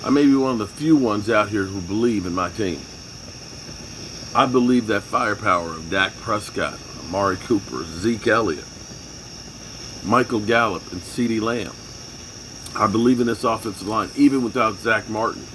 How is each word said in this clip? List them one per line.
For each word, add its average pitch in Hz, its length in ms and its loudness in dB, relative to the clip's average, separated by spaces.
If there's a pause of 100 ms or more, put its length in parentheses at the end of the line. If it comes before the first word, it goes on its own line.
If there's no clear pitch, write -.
I 110 60 -2
may 143 140 6
be 139 100 8
one 131 180 4
of 117 60 0
the 104 80 -2
few 156 300 4
ones 104 320 2
out 107 220 4
here 101 140 0
who 98 180 -6
believe 104 420 2
in 87 100 -4
my 90 140 0
team. 85 320 -4 (1500)
I 131 120 6
believe 123 400 4
that 101 160 0
firepower 104 680 0
of 80 220 -8
Dak 95 260 0
Prescott, 98 640 -4 (260)
Amari 92 320 0
Cooper, 87 480 -2
Zeke 95 420 -2
Elliott, 107 380 2 (1400)
Michael 113 380 2
Gallup, 110 500 2
and 87 120 -8
CeeDee 113 380 -2
Lamb. 110 340 -2 (1000)
I 104 160 2
believe 120 300 4
in 120 60 4
this 113 180 -2
offensive 107 420 -2
line, 104 300 -2
even 135 260 6
without 110 340 2
Zach 110 320 0
Martin. 110 460 -2